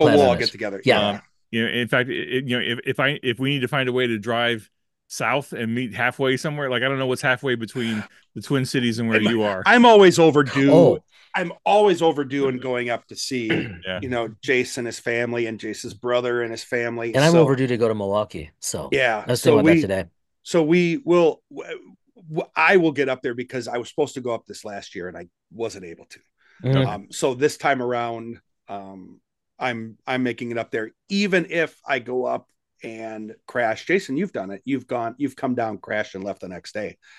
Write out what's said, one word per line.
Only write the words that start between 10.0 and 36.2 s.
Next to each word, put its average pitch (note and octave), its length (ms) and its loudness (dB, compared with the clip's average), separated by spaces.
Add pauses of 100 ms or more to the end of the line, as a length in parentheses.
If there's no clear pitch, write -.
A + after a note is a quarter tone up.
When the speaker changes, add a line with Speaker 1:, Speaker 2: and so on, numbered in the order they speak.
Speaker 1:
overdue. C#3 540 6
Speaker 2:
Oh. D#3 260 8 (360)
Speaker 1:
I'm F3 180 -4 (140)
always G3+ 340 4
overdue C#3+ 480 0
in B2+ 120 -2
going B2 280 -4
up A#2 200 -6
to G2+ 80 -18
see, A#2+ 340 -6
Speaker 3:
<clears throat> F#2+ 360 -4
Yeah. F#2 140 -6
Speaker 1:
you C3 80 -8
know, A#2 220 -4 (120)
Jason, B2 440 -2
his A2+ 120 -10
family, A#2+ 480 -2
and A2+ 140 -8
Jason's A2 320 -10
brother B2 480 -2
and A2+ 100 -6
his A2 140 -12
family. A#2 500 -4
Speaker 2:
And C3+ 80 4
I'm E3 100 6
Speaker 1:
So E3+ 80 8
Speaker 2:
overdue C3 260 2
to B2 100 -2
go A2+ 120 2
to A2 60 0
Milwaukee. G2 680 -4
So - 300 -8
Speaker 1:
Yeah, A#2+ 360 0
Speaker 2:
I A#2+ 60 0
was B2 100 -2
Speaker 1:
so - 80 4
Speaker 2:
thinking C#3+ 100 6
about D3+ 60 4
that E3 80 8
Speaker 1:
we, D#3+ 80 4
Speaker 2:
today. F#2+ 220 -2 (400)
Speaker 1:
so E3+ 180 2
we E3+ 420 2
will, E3+ 380 4 (120)
w-, - 400 -16 (360)
w-, D#3+ 260 -8
I F3 220 6
will E3 140 2
get C3+ 180 -2
up B2+ 100 -4
there B2 140 -4
because B2 340 -8
I A#2+ 80 -6
was A#2 140 -8
supposed C#3+ 240 -4
to C3 80 -10
go A#2+ 100 -4
up A2+ 140 -8
this - 180 -18
last G2+ 300 -14
year F2+ 140 -10
and E2+ 100 -16
I F2 100 -18 (240)
wasn't G2+ 320 -10
able E2 220 -18
to. - 120 -20 (460)
Speaker 2:
Mm-hmm. C3 240 2
Speaker 1:
Um, G#2 220 -10
so C3+ 240 -2
this D3 240 0
time C#3 240 0
around, A#2 560 -6 (280)
um, F#2+ 540 -16 (380)
I'm, A2+ 480 -8
I'm B2+ 160 -2
making A#2+ 300 -4
it A#2 60 -6
up A2 120 -6
there, A2+ 220 -6 (180)
even F#3+ 400 0
if D#3+ 360 -2
I C#3 120 -2
go B2 260 -4
up B2 240 -6 (340)
and A2 520 -12 (120)
crash. A2+ 380 -4
Jason, E3 320 -2
you've F#3 160 -4
done G2 180 -8
it. G2 140 -14
You've C3 220 -6
gone, A#2 320 -6
you've C#3 180 -6
come B2+ 180 -4
down, A2+ 220 -4
crashed, G#2+ 380 -6
and F#2+ 100 -10